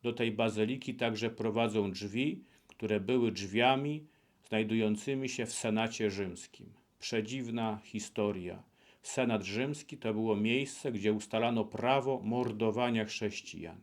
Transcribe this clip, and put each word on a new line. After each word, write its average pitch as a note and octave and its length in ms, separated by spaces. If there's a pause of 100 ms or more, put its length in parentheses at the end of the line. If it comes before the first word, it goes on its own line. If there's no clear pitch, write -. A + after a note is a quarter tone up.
Do A#2+ 100
tej A#2 180
bazyliki A2 640
także A2+ 340
prowadzą A2 640
drzwi, A2 520 (240)
które G#2+ 320
były A#2+ 320
drzwiami C3 760 (420)
znajdującymi A2 800
się B2 160
w - 80
Senacie A2 580
Rzymskim. F#2+ 640 (260)
Przedziwna A#2 840
historia. G2 800 (380)
Senat A#2 420
Rzymski C3 540
to A2+ 160
było A2 220
miejsce, B2+ 560
gdzie G#2+ 220
ustalano A2+ 520
prawo C3 580
mordowania A2+ 840
chrześcijan. E2+ 760